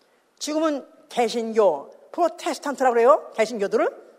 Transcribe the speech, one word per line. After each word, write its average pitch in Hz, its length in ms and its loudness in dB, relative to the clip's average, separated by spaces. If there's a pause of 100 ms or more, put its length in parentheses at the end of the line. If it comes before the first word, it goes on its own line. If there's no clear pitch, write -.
(380)
지금은 302 480 -4 (220)
개신교, 220 840 0 (220)
프로테스탄트라고 294 840 -2
그래요. 247 400 4
개신교들을 220 720 -2 (140)